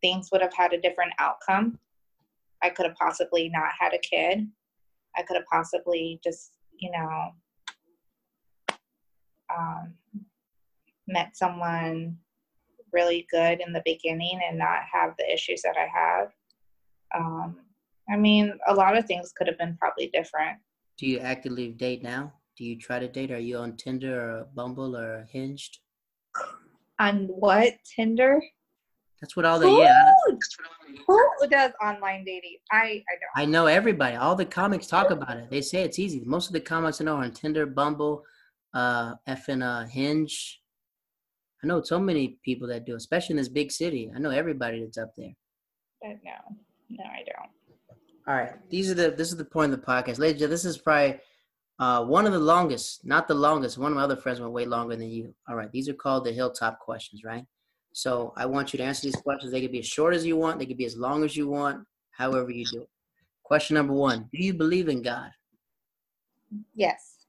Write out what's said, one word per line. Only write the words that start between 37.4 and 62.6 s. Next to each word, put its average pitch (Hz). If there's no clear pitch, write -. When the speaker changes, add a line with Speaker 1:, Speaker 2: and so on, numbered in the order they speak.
Speaker 2:
Bumble, 147
uh, 120
effing, 131
uh, 120
Hinge. 147
I -
know 170
so 170
many 160
people 127
that 117
do, 120
especially 175
in 147
this 127
big 143
city. 127
I 123
know 147
everybody 131
that's 110
up 110
there. -
Speaker 1:
But 208
no, -
no, 190
I -
don't. -
Speaker 2:
All 139
right. 113
These 190
are 185
the, 170
this 165
is 175
the 160
point 151
of 131
the -
podcast. 127
Ladies 156
and 143
gentlemen, 147
this 170
is 156
probably, 143
uh, 123
one 175
of 202
the 180
longest, 156
not 160
the 156
longest. 143
One 143
of 143
my 135
other 135
friends 123
went 117
way 120
longer 117
than 113
you. 113
All 120
right. 107
These 131
are 139
called 135
the 117
Hilltop 120
questions, 110
right? 117
So 120
I 120
want 135
you -
to 127
answer 135
these 131
questions. 135
They 127
could 127
be 123
as 117
short 165
as 165
you 165
want. 160
They 131
could 131
be 127
as 117
long 143
as 147
you 147
want, 143
however 127
you 120